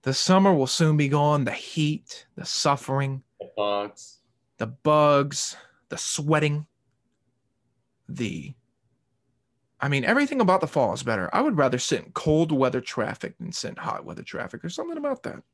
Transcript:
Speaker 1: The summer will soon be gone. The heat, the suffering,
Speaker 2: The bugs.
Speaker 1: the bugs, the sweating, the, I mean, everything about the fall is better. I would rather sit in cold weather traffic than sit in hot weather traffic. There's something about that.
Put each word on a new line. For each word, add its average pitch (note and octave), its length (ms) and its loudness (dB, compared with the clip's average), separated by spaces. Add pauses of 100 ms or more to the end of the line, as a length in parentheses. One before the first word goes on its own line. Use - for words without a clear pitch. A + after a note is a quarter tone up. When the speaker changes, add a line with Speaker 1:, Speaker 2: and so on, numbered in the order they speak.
Speaker 1:
The C3 120 0
summer F#3+ 400 6
will C3+ 140 2
soon D#3 300 2
be D3 100 4
gone. D3 380 2
The - 60 -2
heat, - 720 -4 (100)
the - 100 -12
suffering, C3+ 760 -2 (160)
Speaker 2:
The F#2+ 160 -14
bugs. G#2 640 -4 (400)
Speaker 1:
the A2+ 100 -4
bugs, D3 880 2 (340)
the - 80 -10
sweating, D3+ 680 0 (1400)
the, A2 440 -6 (1300)
I C3+ 100 -2
mean, C#3 160 0
everything C4+ 360 2
about F#3 200 4
the D#3+ 60 -2
fall A#2 260 2
is C3 100 -6
better. G#2+ 300 -2
I G3+ 80 2
would C4+ 160 0
rather B2+ 220 2
sit - 260 -2
in - 60 -20
cold D#3 400 2
weather C3 300 2
traffic - 560 -6
than - 140 -10
sit - 200 -8
in - 60 -16
hot - 280 -8
weather - 180 -12
traffic. - 380 -10
There's E3+ 140 -10
something E4+ 220 -8
about C#4 260 -6
that. - 180 -12 (120)